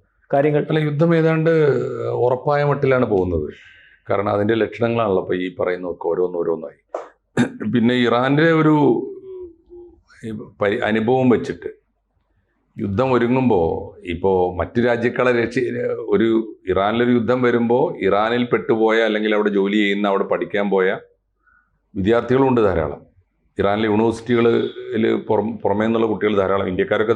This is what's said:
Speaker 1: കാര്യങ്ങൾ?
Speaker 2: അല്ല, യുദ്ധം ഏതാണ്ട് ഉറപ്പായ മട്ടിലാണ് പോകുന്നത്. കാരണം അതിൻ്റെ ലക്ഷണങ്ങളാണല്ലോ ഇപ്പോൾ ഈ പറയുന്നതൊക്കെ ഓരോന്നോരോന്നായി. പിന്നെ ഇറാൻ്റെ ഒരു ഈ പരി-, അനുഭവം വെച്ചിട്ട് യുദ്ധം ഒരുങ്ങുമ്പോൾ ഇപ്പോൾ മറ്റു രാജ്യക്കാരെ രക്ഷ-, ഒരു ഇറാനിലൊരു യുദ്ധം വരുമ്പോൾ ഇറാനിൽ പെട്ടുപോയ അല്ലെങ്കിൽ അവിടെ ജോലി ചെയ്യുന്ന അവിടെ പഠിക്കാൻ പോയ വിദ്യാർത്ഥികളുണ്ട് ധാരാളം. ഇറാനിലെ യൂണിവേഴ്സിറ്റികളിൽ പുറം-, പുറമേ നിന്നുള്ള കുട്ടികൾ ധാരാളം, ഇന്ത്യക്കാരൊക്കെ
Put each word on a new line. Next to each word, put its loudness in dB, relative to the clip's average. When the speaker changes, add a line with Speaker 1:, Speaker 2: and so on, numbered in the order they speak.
Speaker 1:
കാര്യങ്ങൾ? 2
Speaker 2:
അല്ല, 0
യുദ്ധം 2
ഏതാണ്ട് 2
ഉറപ്പായ 0
മട്ടിലാണ് 2
പോകുന്നത്. 0
കാരണം -2
അതിൻ്റെ 0
ലക്ഷണങ്ങളാണല്ലോ 0
ഇപ്പോൾ -2
ഈ -4
പറയുന്നതൊക്കെ -4
ഓരോന്നോരോന്നായി. -4
പിന്നെ 2
ഇറാൻ്റെ 2
ഒരു 4
ഈ -10
പരി-, 0
അനുഭവം 2
വെച്ചിട്ട് -4
യുദ്ധം 0
ഒരുങ്ങുമ്പോൾ 2
ഇപ്പോൾ 0
മറ്റു -4
രാജ്യക്കാരെ 0
രക്ഷ-, -2
ഒരു 4
ഇറാനിലൊരു 0
യുദ്ധം 0
വരുമ്പോൾ 2
ഇറാനിൽ 0
പെട്ടുപോയ 2
അല്ലെങ്കിൽ 0
അവിടെ 2
ജോലി 2
ചെയ്യുന്ന 0
അവിടെ 0
പഠിക്കാൻ -2
പോയ 2
വിദ്യാർത്ഥികളുണ്ട് 2
ധാരാളം. -4
ഇറാനിലെ 0
യൂണിവേഴ്സിറ്റികളിൽ 0
പുറം-, -2
പുറമേ 0
നിന്നുള്ള 0
കുട്ടികൾ -2
ധാരാളം, 0
ഇന്ത്യക്കാരൊക്കെ 0